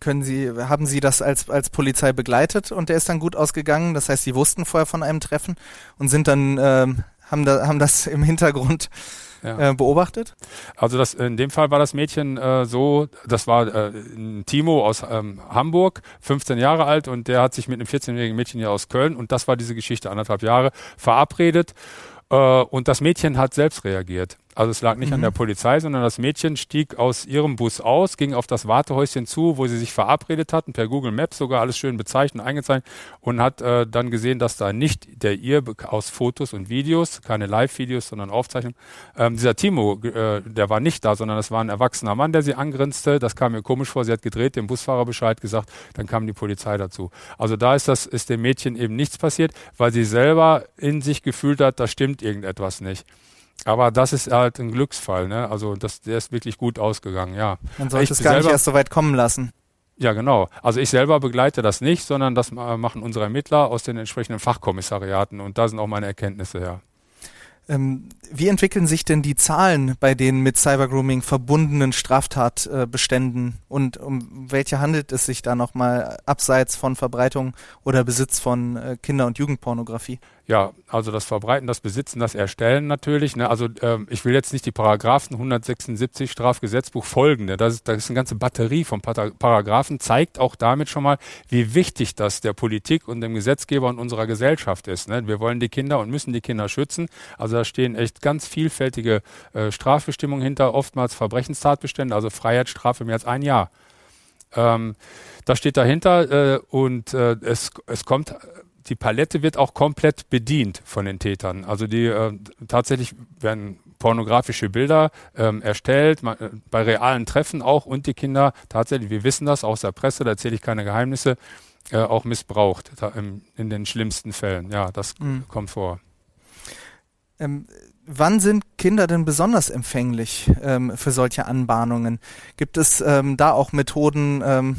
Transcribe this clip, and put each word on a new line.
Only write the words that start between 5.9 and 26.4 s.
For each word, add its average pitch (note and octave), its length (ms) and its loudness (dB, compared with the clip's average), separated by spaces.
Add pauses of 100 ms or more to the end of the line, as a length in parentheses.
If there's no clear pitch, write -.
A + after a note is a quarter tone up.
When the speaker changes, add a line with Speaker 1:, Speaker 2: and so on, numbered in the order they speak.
Speaker 1:
und C#3 100 -2
sind D3 220 4
dann, C#3 320 4
ähm, C3 420 4 (260)
haben D3+ 140 0
da, C#3 240 4
haben D3 120 2
das - 280 4
im D3 160 0
Hintergrund, D3+ 640 2 (520)
Speaker 2:
Ja. B2+ 280 0
Speaker 1:
äh, C3+ 40 4
beobachtet? D3 640 2 (400)
Speaker 2:
Also A#2 220 2
das, B2+ 160 2
in A#2+ 240 -2
dem C3 120 0
Fall D3 220 2
war C#3+ 80 6
das D3 140 2
Mädchen, C#3+ 420 -2
äh, C3 300 2
so, C#3+ 420 2 (180)
das A2+ 220 0
war, A#2 260 4
äh, G#2+ 160 0
ein A2 560 -12
Timo D3 400 2
aus, G#2+ 240 0
ähm, G#2 380 -6
Hamburg, E3 540 2 (180)
fünfzehn C#3 380 -2
Jahre D3+ 260 4
alt D3+ 240 2
und B2 220 -6
der B2 120 4
hat B2+ 120 4
sich B2 160 -8
mit B2 100 -4
einem A#2 80 -8
vierzehnjährigen A#2+ 480 -4
Mädchen A#2+ 240 -4
hier A2 100 -2
aus G2+ 200 -2
Köln C#3+ 260 2
und A#2+ 160 -10
das B2+ 160 0
war B2+ 80 2
diese A#2 200 -6
Geschichte, A2+ 360 -6
anderthalb G#2 300 -4
Jahre, B2 300 4 (260)
verabredet, D#3 760 2 (560)
äh, C3 60 4
und C3 540 4
das B2+ 100 2
Mädchen D#3 380 2
hat C3 160 2
selbst D3+ 320 0
reagiert. F#2 520 -4 (180)
Also A2+ 160 2
es A2 100 -8
lag A2+ 160 2
nicht C3+ 160 -2
an C3+ 60 0
Speaker 1:
Mhm. D#3 60 2
Speaker 2:
der F3+ 60 0
Polizei, A#2+ 480 0
sondern D3 220 -2
das A#2+ 160 0
Mädchen D3 400 -2